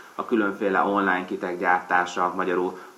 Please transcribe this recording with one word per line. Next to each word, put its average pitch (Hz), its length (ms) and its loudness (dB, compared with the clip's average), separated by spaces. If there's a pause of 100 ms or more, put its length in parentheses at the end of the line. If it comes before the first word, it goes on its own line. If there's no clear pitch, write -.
(160)
a - 80 -6
különféle 101 560 2
online 98 440 2
kitek 92 340 -4
gyártása, 90 760 0
magyarul 90 420 0 (180)